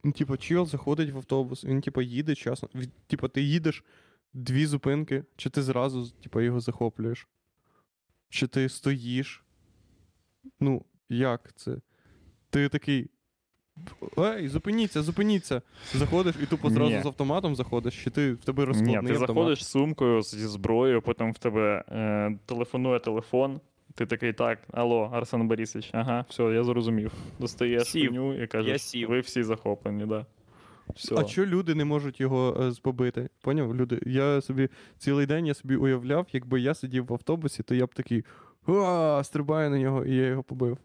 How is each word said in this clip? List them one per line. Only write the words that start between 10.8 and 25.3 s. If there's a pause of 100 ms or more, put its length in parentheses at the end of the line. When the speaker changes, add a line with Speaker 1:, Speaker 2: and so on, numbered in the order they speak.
Speaker 1:
як
це? (720)
Ти
такий, (1080)
«Ей,
зупиніться,
зупиніться!» (320)
Заходиш
і
тупо
зразу
Speaker 2:
Ні.
Speaker 1:
з
автоматом
заходиш,
чи
ти,
в
тебе
Speaker 2:
Ні,
Speaker 1:
розкладний (180)
Speaker 2:
ти
Speaker 1:
автомат?
Speaker 2:
заходиш
з
сумкою,
з-,
зі
зброєю,
потім
в
тебе,
е,
телефонує
телефон, (360)
ти
такий,
«Так, (140)
алло,
Арсен